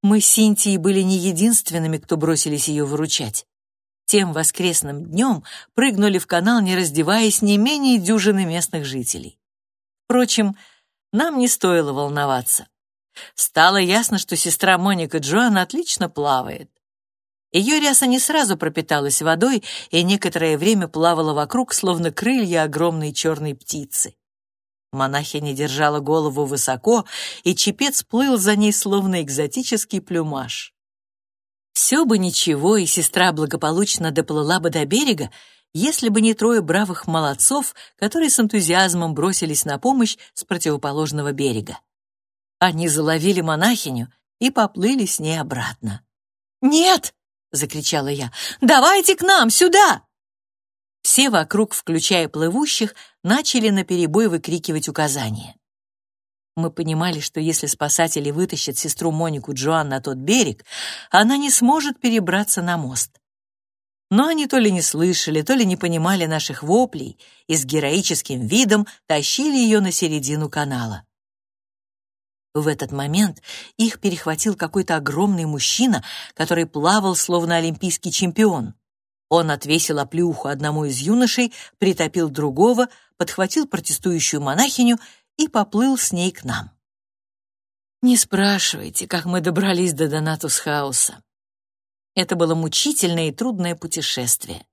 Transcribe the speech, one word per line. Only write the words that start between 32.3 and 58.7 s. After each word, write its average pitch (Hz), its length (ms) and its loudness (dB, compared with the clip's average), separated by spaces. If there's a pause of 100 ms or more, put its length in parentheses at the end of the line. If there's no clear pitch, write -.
и 190 80 2
сестра 180 480 0
благополучно 156 800 -2
доплыла 156 500 0
бы 165 80 -2
до 151 160 0
берега, 185 460 0 (420)
если 233 380 0
бы 214 100 2
не 220 140 4
трое 226 280 2
бравых 180 440 -2
молодцов, 165 680 0 (220)
которые 302 320 0
с 254 120 2
энтузиазмом 175 760 2
бросились 160 500 -2
на 143 140 -4
помощь 247 380 0 (180)
с - 100 -12
противоположного 147 880 -4
берега. 131 460 -4 (800)
Они 170 300 0
заловили 160 520 2
монахиню 160 720 -2 (300)
и 254 100 2
поплыли 226 540 0
с - 160 -4
ней 160 180 -4
обратно. 120 640 -8 (580)
«Нет!» 330 540 4 (420)
закричала 143 520 -4
я. 139 220 -6 (300)
«Давайте 330 560 6
к 330 60 -6
нам, 339 280 4
сюда!» 359 520 6 (1000)
Все 269 280 4
вокруг, 202 420 0
включая 165 560 0
плывущих, 208 640 -2 (280)
начали 220 480 0
наперебой 185 580 2
выкрикивать 165 600 -4
указания. 135 680 -4 (1000)
Мы 165 140 -2
понимали, 160 500 -2
что - 180 -8
если 156 280 -2
спасатели 147 640 -2
вытащат 160 480 -4